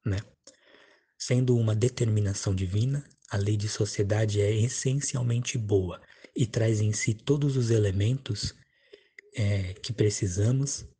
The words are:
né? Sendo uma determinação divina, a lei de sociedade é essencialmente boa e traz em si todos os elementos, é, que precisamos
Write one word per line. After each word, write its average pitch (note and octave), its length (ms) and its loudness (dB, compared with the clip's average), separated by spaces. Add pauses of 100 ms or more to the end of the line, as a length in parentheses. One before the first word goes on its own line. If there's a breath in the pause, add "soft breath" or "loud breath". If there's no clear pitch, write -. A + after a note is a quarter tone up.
né? G2 120 0 (1000 loud breath)
Sendo B2 400 2
uma A2 180 2
determinação G#2+ 800 0
divina, G#2+ 480 -2 (260)
a G#2+ 80 -4
lei G#2+ 200 0
de G#2 100 -4
sociedade G#2 720 0
é G2+ 140 2
essencialmente B2 1000 -2
boa G2+ 440 0 (340 loud breath)
e B2 100 2
traz A2 340 0
em G#2+ 140 2
si - 200 -2
todos C#3 440 0
os A#2 120 0
elementos, G#2+ 840 0 (800 loud breath)
é, G2+ 380 0
que - 180 -10
precisamos G#2+ 920 0 (140)